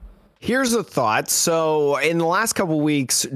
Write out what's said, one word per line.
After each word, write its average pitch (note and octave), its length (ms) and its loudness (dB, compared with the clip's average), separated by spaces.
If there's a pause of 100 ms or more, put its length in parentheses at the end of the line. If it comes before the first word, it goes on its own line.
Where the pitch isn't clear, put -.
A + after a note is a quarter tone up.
(380)
Here's B3 340 0
a A3+ 100 0
thought. B2+ 460 0
So D#3 680 0
in D#3 200 0
the E3 80 0
last G3 280 0
couple D#3+ 260 0
weeks, D3 560 0